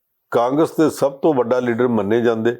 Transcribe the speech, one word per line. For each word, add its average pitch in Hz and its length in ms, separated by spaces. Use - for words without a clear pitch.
ਕਾਂਗਰਸ 135 460
ਦੇ 156 140
ਸਭ 139 220
ਤੋਂ 156 220
ਵੱਡਾ 123 260
ਲੀਡਰ 123 280
ਮੰਨੇ 110 320
ਜਾਂਦੇ, 117 400